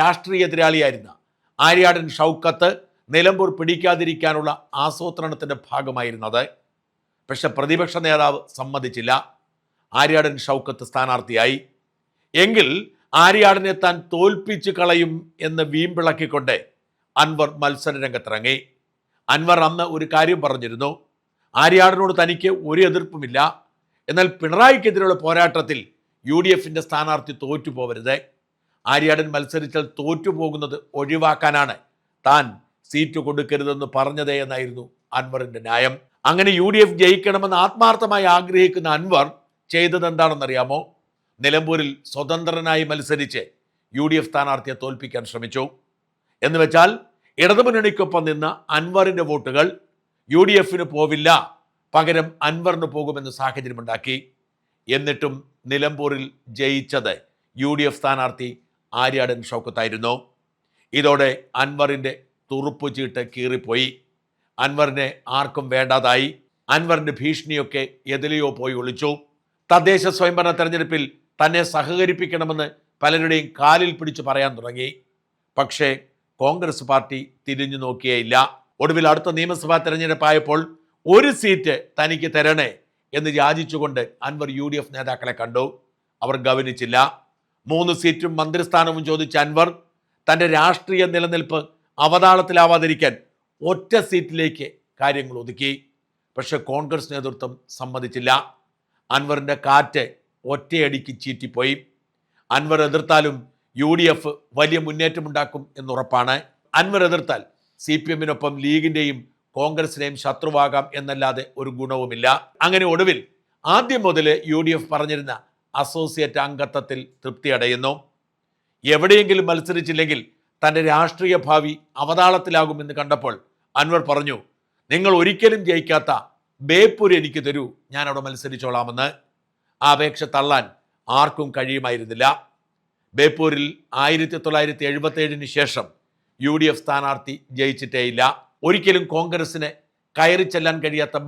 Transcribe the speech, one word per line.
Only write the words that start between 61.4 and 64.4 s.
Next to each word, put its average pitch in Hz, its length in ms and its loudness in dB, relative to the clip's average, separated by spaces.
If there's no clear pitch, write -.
അൻവറിൻ്റെ 139 500 -2
തുറുപ്പുചീട്ട് 135 720 -6
കീറിപ്പോയി. 127 540 -2